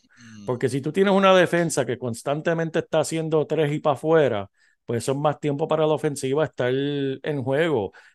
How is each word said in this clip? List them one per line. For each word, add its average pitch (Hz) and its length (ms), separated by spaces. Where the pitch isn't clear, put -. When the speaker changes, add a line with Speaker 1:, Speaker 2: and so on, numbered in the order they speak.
Speaker 1:
Mm. 110 260
Speaker 2:
Porque 127 240
si 135 120
tú 151 100
tienes 196 240
una 196 200
defensa 170 480
que 120 140
constantemente 156 800
está 160 200
haciendo 160 480
tres 151 260
y 151 60
pa' 147 140
afuera, 131 540
pues 117 160
eso 139 120
es 139 40
más 147 220
tiempo 147 280
para 156 200
la 156 60
ofensiva 143 520
estar 127 260
en 139 720
juego. 135 480